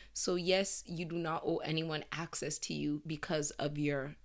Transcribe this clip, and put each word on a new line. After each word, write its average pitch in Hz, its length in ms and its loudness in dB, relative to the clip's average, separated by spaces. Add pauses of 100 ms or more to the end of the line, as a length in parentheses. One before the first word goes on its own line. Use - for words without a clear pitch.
(120)
So - 220 2
yes, 185 520 4
you 175 200 -4
do 165 100 -4
not 165 300 -2
owe 165 120 4
anyone 160 540 0
access 156 480 -2
to - 140 -4
you 147 320 0
because 156 460 -2
of 147 260 -2
your 143 460 0